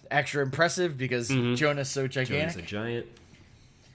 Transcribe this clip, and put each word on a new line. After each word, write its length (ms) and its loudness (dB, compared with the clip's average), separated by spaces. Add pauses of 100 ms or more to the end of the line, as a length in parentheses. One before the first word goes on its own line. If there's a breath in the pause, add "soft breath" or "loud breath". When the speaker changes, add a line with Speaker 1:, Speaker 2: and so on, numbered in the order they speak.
(100)
Speaker 1:
Extra 340 0
impressive 540 0
because 320 0
Speaker 2:
Mm-hmm. 240 4
Speaker 1:
Jonah's 360 2
so 180 -2
gigantic. 480 -2
Speaker 2:
Jonah's 0 -
a 80 -10
giant. 420 -4 (880 soft breath)